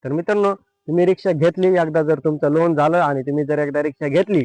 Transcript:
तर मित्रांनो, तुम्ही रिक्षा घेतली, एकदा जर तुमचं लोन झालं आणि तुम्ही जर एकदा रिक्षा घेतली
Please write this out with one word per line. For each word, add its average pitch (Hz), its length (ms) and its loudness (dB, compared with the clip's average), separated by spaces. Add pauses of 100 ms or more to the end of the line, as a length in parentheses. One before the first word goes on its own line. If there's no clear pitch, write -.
तर 135 80 -6
मित्रांनो, 196 440 0
तुम्ही - 500 -4
रिक्षा 185 260 0
घेतली, 170 360 0
एकदा 165 360 0
जर 151 160 0
तुमचं 151 320 -2
लोन 165 240 2
झालं 151 220 2
आणि 143 240 0
तुम्ही 143 240 -2
जर 147 140 -2
एकदा 147 240 -2
रिक्षा 151 240 -6
घेतली 175 380 0